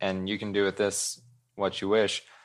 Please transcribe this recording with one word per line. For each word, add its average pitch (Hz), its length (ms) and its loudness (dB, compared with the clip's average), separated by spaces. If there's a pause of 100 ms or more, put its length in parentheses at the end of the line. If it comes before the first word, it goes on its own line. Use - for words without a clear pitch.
and 95 260 -2
you 101 120 -2
can 104 120 -6
do 101 120 2
with 98 140 0
this - 440 -2 (340)
what 95 260 -2
you 98 80 -2
wish, 104 340 2 (220)